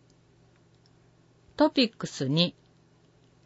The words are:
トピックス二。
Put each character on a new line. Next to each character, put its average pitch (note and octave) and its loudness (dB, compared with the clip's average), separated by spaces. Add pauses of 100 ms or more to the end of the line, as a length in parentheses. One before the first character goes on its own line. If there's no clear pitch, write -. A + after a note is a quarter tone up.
(1600)
ト D4+ 2
ピ C#4 0
ッ A3 -6
ク F3+ -10
ス - -8
二。 D#3+ 0 (880)